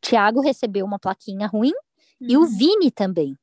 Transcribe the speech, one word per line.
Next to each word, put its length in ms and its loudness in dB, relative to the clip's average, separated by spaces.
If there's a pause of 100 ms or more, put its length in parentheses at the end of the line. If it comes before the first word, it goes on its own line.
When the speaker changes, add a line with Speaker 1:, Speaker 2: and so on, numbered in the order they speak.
Speaker 1:
Thiago 400 2
recebeu 460 -2
uma 120 -8
plaquinha 480 -8
ruim 260 0 (480)
e 160 0
o 60 6
Speaker 2:
Uhum. 40 6
Speaker 1:
Vini 440 2
também. 520 -4